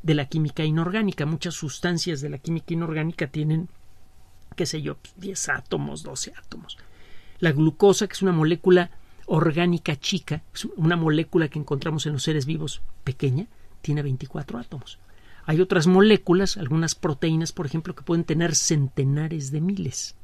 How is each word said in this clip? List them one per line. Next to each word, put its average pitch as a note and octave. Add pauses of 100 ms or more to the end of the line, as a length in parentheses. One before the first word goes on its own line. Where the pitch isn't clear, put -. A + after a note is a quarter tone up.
de D#3+
la D3
química D#3
inorgánica. E3+
Muchas D#3+
sustancias E3
de D3
la C#3+
química E3
inorgánica D#3+
tienen, D#3 (840)
qué F3
sé D#3
yo, -
pues, -
diez F#3+
átomos, C#3+
doce -
átomos. - (640)
La E3
glucosa, D#3+
que -
es -
una F#3+
molécula F3 (360)
orgánica E3
chica, - (100)
es - (120)
una E3+
molécula D#3+
que D#3
encontramos D3+
en D3+
los C3+
seres D3+
vivos D3+ (200)
pequeña, C3+ (340)
tiene D3
veinticuatro C#3
átomos. - (460)
Hay D#3+
otras F3+
moléculas, F#3+
algunas D#3+
proteínas, D#3+
por -
ejemplo, D#3+
que -
pueden E3+
tener D#3+
centenares C#3+
de D3+
miles. F3+